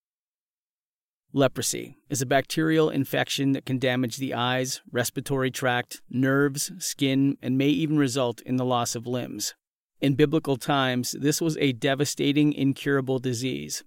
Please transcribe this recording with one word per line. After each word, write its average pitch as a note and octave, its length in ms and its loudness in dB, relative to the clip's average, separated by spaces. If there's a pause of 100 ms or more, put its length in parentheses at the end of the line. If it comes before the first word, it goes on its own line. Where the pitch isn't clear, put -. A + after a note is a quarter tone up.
(1300)
Leprosy B2 640 -2 (100)
is C3 140 -4
a C3 40 -4
bacterial D#3 640 2
infection C#3 640 0
that - 140 -2
can C3 120 -2
damage B2 380 0
the C3+ 160 -6
eyes, B2+ 480 -2 (100)
respiratory C3 600 -2
tract, B2 580 -2
nerves, C#3 680 2
skin, C#3 640 0
and B2+ 160 0
may C#3 100 4
even D3+ 300 2
result B2+ 440 0
in B2+ 140 -2
the B2+ 80 0
loss A#2+ 300 0
of A#2 120 -8
limbs. B2 480 -6 (460)
In C#3 140 4
biblical D3 420 2
times, B2+ 640 0
this D3+ 240 2
was D#3+ 160 -2
a C#3 140 2
devastating, C#3+ 840 2
incurable C3+ 640 0
disease C3 680 -4